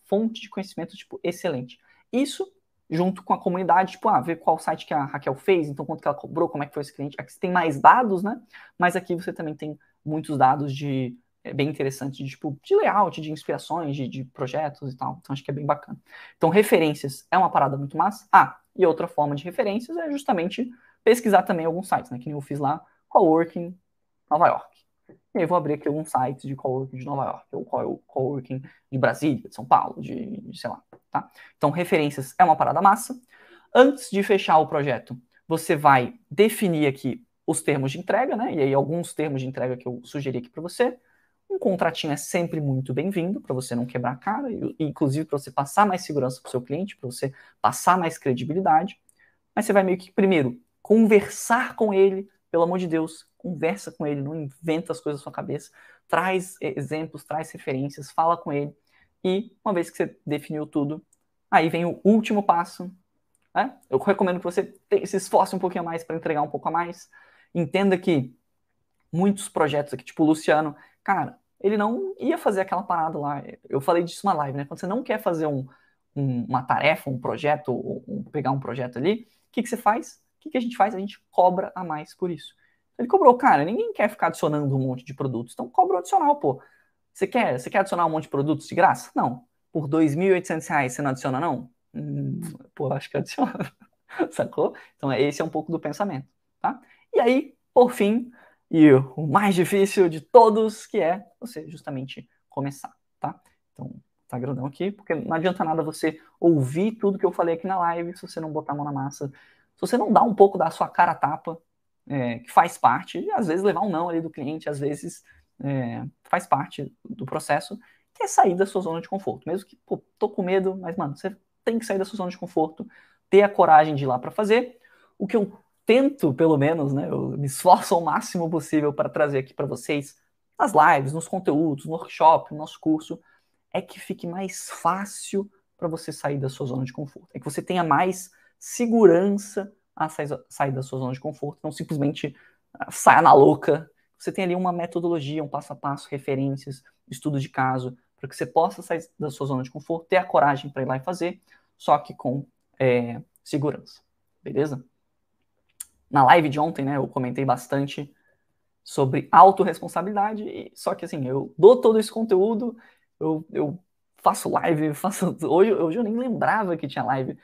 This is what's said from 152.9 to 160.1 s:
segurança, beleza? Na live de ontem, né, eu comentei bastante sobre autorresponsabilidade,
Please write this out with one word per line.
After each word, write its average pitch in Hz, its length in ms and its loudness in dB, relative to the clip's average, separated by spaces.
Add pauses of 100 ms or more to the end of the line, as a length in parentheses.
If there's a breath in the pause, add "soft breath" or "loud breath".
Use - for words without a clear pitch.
segurança, - 580 -6 (420)
beleza? 135 420 -4 (1200)
Na 143 160 4
live 151 240 8
de 139 100 -4
ontem, 151 260 -2
né, 143 120 -2
eu 135 100 -2
comentei 131 360 -4
bastante 139 680 -4 (680)
sobre 139 480 -2
autorresponsabilidade, 196 1120 4